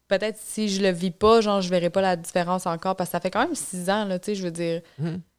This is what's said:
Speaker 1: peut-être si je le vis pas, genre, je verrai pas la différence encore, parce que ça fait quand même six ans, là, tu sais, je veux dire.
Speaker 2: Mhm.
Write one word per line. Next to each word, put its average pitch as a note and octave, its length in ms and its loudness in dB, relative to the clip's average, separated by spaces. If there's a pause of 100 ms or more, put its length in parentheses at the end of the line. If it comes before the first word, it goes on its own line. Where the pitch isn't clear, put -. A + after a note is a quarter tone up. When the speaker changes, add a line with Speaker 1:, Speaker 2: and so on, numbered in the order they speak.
Speaker 1:
peut-être G#3+ 340 -2
si G#3+ 280 -4
je G3 120 0
le G3 100 4
vis F3+ 200 -2
pas, A3 300 6
genre, G3+ 200 2
je F3+ 80 -2
verrai F3 200 2
pas F#3+ 120 2
la F#3 140 2
différence F3 500 -2
encore, F#3 300 -2
parce F3+ 140 -4
que - 40 -10
ça F3 60 0
fait F#3 120 -4
quand G#3 140 0
même E4+ 100 -2
six F3+ 340 -6
ans, G#3 160 2
là, F#3 140 -2
tu - 80 -10
sais, G#3 80 -2
je F#3+ 80 -6
veux F3 80 -4
dire. E3+ 300 -4 (180)
Speaker 2:
Mhm. E3+ 220 -4 (180)